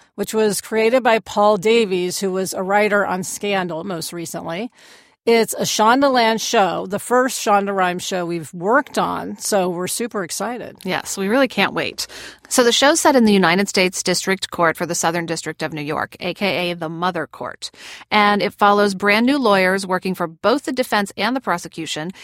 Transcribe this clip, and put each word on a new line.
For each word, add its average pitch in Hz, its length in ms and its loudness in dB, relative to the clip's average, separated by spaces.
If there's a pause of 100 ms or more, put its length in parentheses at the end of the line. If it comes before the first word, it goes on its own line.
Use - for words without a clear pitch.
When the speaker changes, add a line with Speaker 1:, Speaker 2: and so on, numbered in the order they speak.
(140)
Speaker 1:
which 202 180 -6
was 214 300 0
created 226 400 2
by 220 160 4
Paul 208 400 2
Davies, 185 600 0
who 190 120 -2
was 190 220 -4
a 196 80 -4
writer 202 420 2
on 185 180 -4
Scandal 185 600 -4
most 175 300 -8
recently. 170 580 -8 (540)
It's 226 280 4
a - 80 -4
Shonda 240 500 4
Land 226 280 2
show, 185 460 0
the 190 140 -6
first 254 440 0
Shonda 202 300 2
Rhimes 180 300 0
show 180 220 -4
we've 170 280 -8
worked 214 420 0
on, 175 420 -4
so 185 300 0
we're 180 200 -4
super 220 340 -6
excited. 208 600 -8
Speaker 2:
Yes, - 340 -6
we 190 80 -2
really 254 220 2
can't 190 260 -2
wait. 147 320 -6 (420)
So 254 140 2
the 233 80 4
show's 285 300 4
set 277 160 4
in 240 80 6
the 214 80 6
United 190 360 4
States 185 360 0
District 185 480 -2
Court 165 240 0
for 175 100 -6
the 170 80 -4
Southern 170 320 -2
District 160 380 -6
of 156 80 -6
New 151 100 -6
York, - 380 -4
A 180 120 -6
K 175 380 -2
A 175 60 -6
the 165 120 -6
Mother 170 380 -4
Court. - 460 -12 (360)
And 208 320 4
it 202 120 0
follows 202 420 4
brand 202 320 2
new 285 100 4
lawyers 196 480 2
working 185 300 -2
for 175 140 -4
both 202 360 0
the 330 60 -6
defense 240 460 -2
and 226 180 -2
the 262 60 -4
prosecution, 165 720 -6 (120)